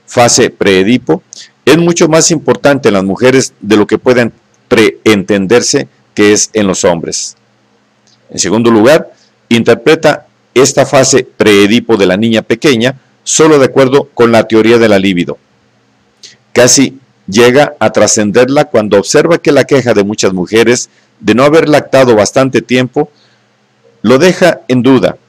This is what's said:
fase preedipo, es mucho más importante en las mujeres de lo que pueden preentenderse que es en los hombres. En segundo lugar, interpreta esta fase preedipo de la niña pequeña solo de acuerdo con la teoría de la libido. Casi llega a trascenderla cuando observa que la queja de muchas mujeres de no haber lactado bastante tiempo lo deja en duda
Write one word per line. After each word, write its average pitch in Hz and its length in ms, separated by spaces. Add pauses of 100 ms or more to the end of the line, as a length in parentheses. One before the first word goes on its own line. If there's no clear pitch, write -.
fase 120 440
preedipo, 107 720 (420)
es 147 140
mucho 170 300
más 156 220
importante 135 580
en 104 60
las 95 100
mujeres 120 560
de 104 160
lo 104 100
que 107 120
pueden 123 340 (360)
preentenderse 107 1200 (260)
que 104 180
es - 200
en 107 140
los 92 180
hombres. 85 520 (960)
En - 80
segundo 110 320
lugar, 117 420 (360)
interpreta 139 760 (260)
esta 131 320
fase 131 400
preedipo 104 720
de 98 100
la 92 120
niña 110 240
pequeña 123 540 (260)
solo 156 360
de 131 80
acuerdo 135 460
con 117 200
la 110 120
teoría 113 320
de 113 120
la 101 100
libido. 87 400 (1120)
Casi 127 460 (280)
llega 123 520
a 110 120
trascenderla 113 760
cuando 107 320
observa 156 400
que 156 140
la 135 120
queja 127 300
de 101 100
muchas 101 300
mujeres 110 560 (300)
de 107 140
no 123 100
haber 151 240
lactado 135 460
bastante 131 460
tiempo 127 500 (920)
lo 120 160
deja 175 500
en 127 140
duda 113 340 (120)